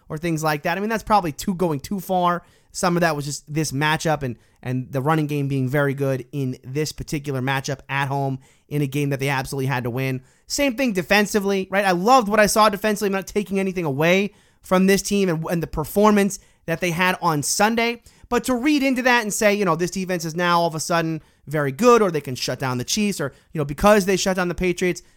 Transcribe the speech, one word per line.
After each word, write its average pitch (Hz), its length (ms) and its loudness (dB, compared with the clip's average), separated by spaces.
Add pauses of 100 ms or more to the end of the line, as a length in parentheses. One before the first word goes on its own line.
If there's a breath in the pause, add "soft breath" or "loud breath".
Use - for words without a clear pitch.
or 156 80 -8
things 160 260 -4
like 151 200 -2
that. 175 140 -2
I 196 40 -6
mean, 214 80 -4
that's 226 140 -4
probably 190 280 2
too, - 240 -6
going 165 240 0
too 202 200 -8
far. 175 440 0 (280 soft breath)
Some 175 260 0
of 170 40 2
that 160 140 2
was 143 100 -6
just 147 280 -10
this 147 180 -2
matchup 151 520 0
and, 120 120 -6 (280 soft breath)
and 127 280 -6
the 135 80 -4
running 156 280 0
game 143 200 -2
being 135 220 -2
very 143 240 0
good 135 380 -2
in 135 320 -4
this 143 280 -6
particular 143 480 -6
matchup 135 480 -4
at 139 200 -2
home 135 320 -2 (280 soft breath)
in 147 140 -2
a 143 60 0
game 139 240 -2
that 135 80 -4
they 139 100 -2
absolutely 135 380 -4
had 127 160 -2
to 120 80 -4
win. 131 320 -4 (240 soft breath)
Same 277 280 0
thing 254 160 0
defensively, 196 800 0
right? 196 160 0
I 190 60 2
loved 208 360 4
what 214 120 2
I 208 80 6
saw 214 220 4
defensively. 202 400 -2
I'm 196 40 -2
not 190 140 -4
taking 202 320 -2
anything 185 260 -2
away 170 480 2 (280 soft breath)
from 190 260 4
this 196 160 4
team 196 260 0
and, 160 220 -2
and 170 100 0
the 156 60 -6
performance 202 720 2 (260 soft breath)
that 165 160 -4
they 180 80 0
had 185 320 2
on 156 220 2
Sunday. 233 580 0 (260 soft breath)
But 240 180 -2
to 254 100 0
read 277 260 2
into 262 220 0
that 240 180 4
and 214 100 -4
say, 208 220 2
you 202 120 0
know, 165 100 2
this 175 160 -2
defense 180 340 -4
is 156 100 -6
now 175 260 2
all 170 60 2
of 156 60 -4
a 156 60 -6
sudden 165 420 -2 (240 soft breath)
very 143 260 -2
good, 233 300 4
or 196 80 2
they 156 120 -6
can 131 120 -8
shut 127 240 -6
down 127 220 -2
the 123 40 -4
Chiefs, 208 380 -2
or, 135 120 -6 (180 soft breath)
you 165 80 -8
know, 147 60 0
because 196 400 4
they 190 120 0
shut 185 200 -2
down 180 100 0
the 170 80 -4
Patriots, 180 480 -2 (140)